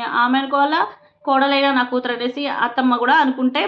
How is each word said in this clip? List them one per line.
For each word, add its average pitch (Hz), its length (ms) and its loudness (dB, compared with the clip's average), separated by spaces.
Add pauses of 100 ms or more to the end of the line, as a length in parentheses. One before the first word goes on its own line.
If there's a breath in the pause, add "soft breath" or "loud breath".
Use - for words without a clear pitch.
(160)
ఆమె 247 220 2
అనుకోవాలా, 277 440 0 (440 soft breath)
కోడలైనా 277 460 2
నా 254 120 2
కూతురు 247 320 -4
అనేసి 240 280 -6 (160)
అత్తమ్మ 247 380 0
కూడా 247 200 2
అనుకుంటే 262 500 0